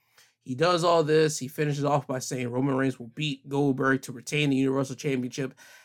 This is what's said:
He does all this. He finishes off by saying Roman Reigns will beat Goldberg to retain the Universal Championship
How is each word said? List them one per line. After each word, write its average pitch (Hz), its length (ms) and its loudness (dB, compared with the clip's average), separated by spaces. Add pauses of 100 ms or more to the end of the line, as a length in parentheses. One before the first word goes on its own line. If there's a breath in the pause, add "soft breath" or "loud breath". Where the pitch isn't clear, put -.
(420 soft breath)
He 127 140 -8
does 165 260 2
all 170 220 4
this. 151 340 2
He 127 100 -8
finishes 143 360 -2
off 143 220 0
by 131 120 -4
saying 127 320 -6
Roman 131 260 0
Reigns 131 220 0
will 117 160 -16
beat 147 340 -6
Goldberg 135 540 2
to - 100 -14
retain 147 380 -2
the 135 60 2
Universal 135 400 0
Championship 131 580 -4 (300 loud breath)